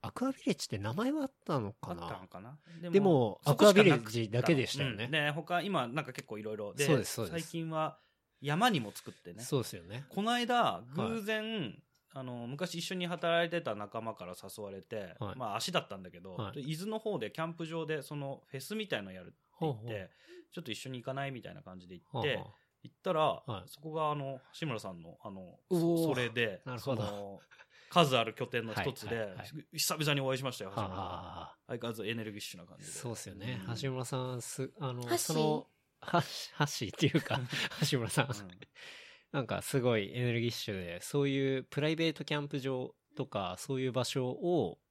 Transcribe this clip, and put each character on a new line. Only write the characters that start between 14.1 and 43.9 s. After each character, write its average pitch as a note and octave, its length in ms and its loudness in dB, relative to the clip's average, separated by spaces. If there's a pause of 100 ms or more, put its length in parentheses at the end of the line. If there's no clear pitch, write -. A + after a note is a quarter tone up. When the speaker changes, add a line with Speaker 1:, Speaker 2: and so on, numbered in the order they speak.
Speaker 2:
か F#2+ 120 -10
ら F2+ 160 -8
誘 G2+ 220 -12
わ G2 80 -8
れ G2 100 -10
て、 G2 380 -8
Speaker 1:
は G2+ 140 -4
い。 - 20 -8
Speaker 2:
ま B2 120 -6
あ、 G2+ 80 -2
足 A2+ 160 -2
だ E3+ 100 4
っ - 60 -12
た G2+ 80 -8
ん F#2+ 80 -12
だ F2+ 80 -14
け F2 80 -18
ど、 F#2 160 -12
Speaker 1:
は G2+ 160 -4
い。 - 20 -14
Speaker 2:
で、 C#3+ 80 -8
伊 D3+ 160 -4
豆 G3+ 140 -6
の A3 80 -2
方 G#3 200 -2
で G#2+ 120 -4
キ - 100 -6
ャ E3 60 -2
ン E3+ 80 -8
プ E3 100 -6
場 D#3+ 200 -4
で、 D3+ 180 -4
そ D3 120 -8
の、 C#3 320 -6
フ C#3 100 -10
ェ - 20 -4
ス G3+ 160 -8
み A3 120 -4
た B2 100 -2
い G#2 60 -4
の F#2+ 80 -12
や F#2 120 -14
る E2+ 40 -16
っ - 20 -16
て - 60 -20 (260)
言 D#3 100 2
っ - 20 -2
て、 A2 80 -6
Speaker 1:
ほ A2+ 60 -10
う - 20 -8
ほ A2+ 40 -4
う。 F#2+ 160 -6 (440)
Speaker 2:
「ち - 60 -8
ょ - 20 -12
っ - 20 -12
と A#2+ 80 -8
一 G#2 80 -2
緒 C3 100 -10
に B2+ 120 -6
行 - 40 -12
か C3 80 -4
な C#3 120 -4
い？」 C#3 80 -6
み A#2+ 80 -10
た - 100 -12
い F#2 40 -14
な G2 80 -18
感 F#2 160 -14
じ F2+ 80 -18
で F2+ 80 -14
行 F2 80 -18 (160)
っ - 40 0
て、 C#3 120 2
Speaker 1:
は F#2 60 -4
あ - 20 -10
は - 60 -14
あ。 - 40 -20 (300)
Speaker 2:
行 - 100 -18
っ - 100 -20
た F#3 100 0
ら、 D#3 80 4
Speaker 1:
は A2 440 2
い。 - 40 -20
Speaker 2:
そ - 120 -18
こ D#3 120 -10
が、 D#3 180 2
あ D3 40 0
の、 C3+ 240 -6 (200)
橋 E3 80 -2
村 A2+ 120 -2
さ G2 120 -8
ん F2 100 -12
の、 E2 220 -16
あ G#2 80 -8
の、 F#2 280 -14 (100)
Speaker 1:
う F#3 60 4
お E3+ 200 6
ー。 - 20 4
Speaker 2:
そ-、 D#3+ 160 4
そ B2+ 60 2
れ A#2+ 100 2
で、 A2+ 360 0
Speaker 1:
な B2+ 100 -6
る A2+ 60 -8
ほ C#3 140 0
ど。 A2 80 -2
Speaker 2:
そ G#2 80 -2
の、 G2+ 280 -8 (500)
数 C#3 280 6
あ A2+ 60 4
る A2 100 -2
拠 A#2+ 140 -2
点 A#2 180 -2
の A2 80 -6
一 G#2+ 200 0
つ - 140 -10
で、 A2+ 80 -2
Speaker 1:
は A2+ 60 0
い G#2+ 60 0
は F#2+ 60 -10
い - 40 -12
は - 60 -10
い。 G#2 40 -12 (260)
Speaker 2:
久 D#3 260 0
々 D3 140 4
に C#3+ 80 2
お C3 100 0
会 C3+ 40 2
い - 20 -2
し B2+ 60 -4
ま C3 80 -2
し - 60 -8
た G2+ 80 -6
よ、 F#2+ 100 -8
橋 A2+ 60 0
村 G2 80 0
さ F#2 40 -6
ん。 F#2 40 -4
Speaker 1:
は F#2+ 60 -2
あ - 20 -2
は F2+ 60 -6
あ F2 280 -8
は E2+ 40 -10
あ。 - 140 -16 (100)
Speaker 2:
相 B2 120 -6
変 A2+ 80 -4
わ A#2 40 -2
ら - 20 -6
ず G#2 140 -4
エ A2+ 80 -2
ネ A#2 80 -4
ル G#2+ 80 -6
ギ G2+ 80 -10
ッ - 20 -10
シ - 160 -10
ュ - 20 -16
な F2 60 -16
感 - 140 -20
じ D3 60 -16
で。 D3 60 -12
Speaker 1:
そ - 180 -8
う - 40 -4
っ - 20 -6
す - 140 -10
よ F2 60 -12
ね。 G#2+ 320 -6
Speaker 2:
う A#2+ 40 -4
ん。 A#2 60 -2
Speaker 1:
橋 C3+ 140 -2
村 B2+ 140 -2
さ B2+ 300 -4
ん、 A#2+ 60 -6
す-、 - 380 -6
あ C3 120 -4
の、 B2 120 -6
Speaker 3:
ハ A#2+ 120 0
ッ - 20 0
シ - 140 -2
ー？ - 20 2
Speaker 1:
そ - 0 -
の、 D#3 340 2 (320)
ハ - 180 0
ッ D#3+ 40 6
シ-、 - 320 -8
ハ - 100 0
ッ C#3+ 40 2
シ - 180 -4
ー F#2 40 -4
っ - 80 -8
て - 100 4
い - 40 6
う C#3 100 4
か、 - 180 0 (220)
Speaker 2:
<laughs> - 300 0
Speaker 1:
橋 C3+ 80 2
村 A2+ 100 0
さ - 140 4
ん。 C3+ 80 0
Speaker 2:
う - 20 0
ん。 G#2 140 -8 (840)
Speaker 1:
な C#3+ 80 2
ん A2+ 60 -2
か F#2+ 140 0
す C#3 200 2
ご A#2+ 160 6
い G2 160 2
エ B2 100 0
ネ A#2+ 80 4
ル A#2 100 2
ギ A#2 60 2
ッ - 40 4
シ - 200 -6
ュ - 20 0
で、 F2+ 280 -6
そ C#3+ 220 0
う C#3 60 2
い C3+ 280 2
う B2+ 80 -4
プ - 160 -2
ラ D3+ 80 4
イ D#3+ 80 2
ベ E3 120 4
ー D3+ 40 -2
ト D3+ 100 -8
キ D3 100 -2
ャ D3 60 0
ン D3 80 -4
プ D3 120 -2
場 B2+ 360 -4 (200)
と - 100 -2
か、 F#2 320 -2
そ - 180 -4
う C3 60 0
い C3 60 0
う B2+ 40 0